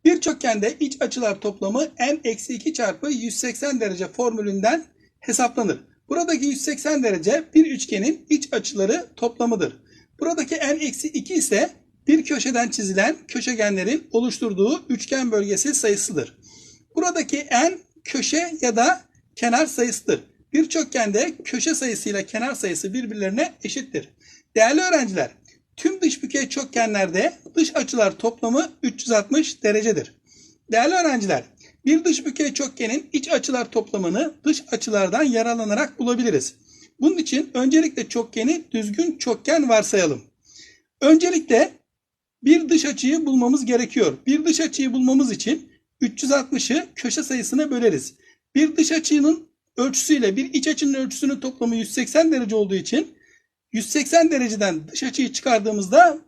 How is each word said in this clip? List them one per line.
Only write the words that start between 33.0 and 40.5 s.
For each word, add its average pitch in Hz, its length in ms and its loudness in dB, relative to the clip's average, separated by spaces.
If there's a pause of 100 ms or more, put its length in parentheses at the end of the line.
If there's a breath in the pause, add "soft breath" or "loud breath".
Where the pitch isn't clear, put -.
iç 277 160 -4
açılar 254 420 -2
toplamını 220 640 -2 (100)
dış - 260 0
açılardan 214 520 0
yararlanarak 233 760 0
bulabiliriz. 233 560 0 (460 soft breath)
Bunun 320 160 4
için 311 380 -2
öncelikle 262 540 2
çokgeni 233 640 -2
düzgün 220 460 -2
çokgen 277 500 0
varsayalım. 202 540 2 (800 soft breath)